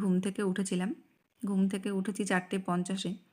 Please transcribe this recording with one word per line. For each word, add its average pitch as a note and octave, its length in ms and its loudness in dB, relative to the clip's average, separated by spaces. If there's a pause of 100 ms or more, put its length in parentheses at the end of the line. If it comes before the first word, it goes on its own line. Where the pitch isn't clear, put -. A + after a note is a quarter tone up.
ঘুম F#3+ 120 4 (120)
থেকে G3 140 -2 (100)
উঠেছিলাম। F#3 400 0 (520)
ঘুম G3 180 2 (120)
থেকে G3 160 -4 (100)
উঠেছি G3 320 -2
চারটে F#3 260 2 (120)
পঞ্চাশে। F3+ 440 -2 (200)